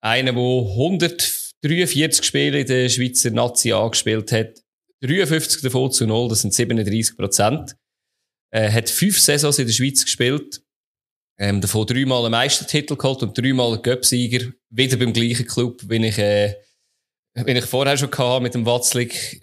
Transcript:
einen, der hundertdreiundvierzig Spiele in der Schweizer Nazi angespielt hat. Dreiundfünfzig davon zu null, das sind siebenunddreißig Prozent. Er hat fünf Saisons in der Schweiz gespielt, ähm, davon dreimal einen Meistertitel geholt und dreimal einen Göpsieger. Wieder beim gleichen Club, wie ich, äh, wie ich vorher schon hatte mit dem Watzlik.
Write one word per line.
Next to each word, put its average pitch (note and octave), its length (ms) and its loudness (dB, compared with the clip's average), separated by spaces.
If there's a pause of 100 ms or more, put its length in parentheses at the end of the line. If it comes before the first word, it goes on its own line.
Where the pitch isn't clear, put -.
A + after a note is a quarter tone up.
einen, B2 340 0
der B2 100 0
hundertdreiundvierzig D3+ 1800 0
Spiele C#3+ 360 0
in B2 60 -2
der B2+ 220 2
Schweizer B2 420 0
Nazi A#2+ 400 0
angespielt A2 600 0
hat. A2 300 -2 (400)
Dreiundfünfzig D#3 580 0
davon C3 320 0
zu A#2+ 140 0
null, A2+ 240 2
das G#2+ 100 0
sind G2+ 140 -2
siebenunddreißig A2 640 0
Prozent. G#2 580 0 (760)
Er A2 220 0
hat A2+ 160 0
fünf F#3+ 320 2
Saisons D3 380 2
in B2+ 80 0
der A2+ 80 0
Schweiz C3+ 280 0
gespielt, - 600 -2 (760)
ähm, G2+ 220 0
davon G#2+ 260 0
dreimal B2+ 380 0
einen A2+ 60 0
Meistertitel C#3+ 640 0
geholt C3+ 260 -2
und G#2 140 -6
dreimal B2 380 0
einen G#2+ 80 -8
Göpsieger. B2 720 0 (180)
Wieder B2+ 260 2
beim A#2 160 2
gleichen A#2 340 0
Club, A#2+ 400 -4
wie A2+ 200 0
ich, G#2 120 -2
äh, G#2 380 2 (800)
wie B2 180 -2
ich A#2 140 0
vorher C#3 320 0
schon C#3 120 -2
hatte B2+ 320 0
mit B2 120 -4
dem A#2 100 -2
Watzlik. A#2+ 800 -2